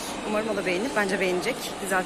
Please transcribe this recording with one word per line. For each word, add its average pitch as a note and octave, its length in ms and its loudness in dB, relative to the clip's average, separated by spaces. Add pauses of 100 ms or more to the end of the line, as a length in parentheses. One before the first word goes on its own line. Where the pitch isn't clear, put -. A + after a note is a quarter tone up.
(300)
Umarım G#3+ 200 0
o G3+ 80 0
da F#3+ 80 -2
beğenir. F#3+ 300 0
Bence G3 240 2
beğenecek. F#3 360 2 (260)
Güzel F#3 240 2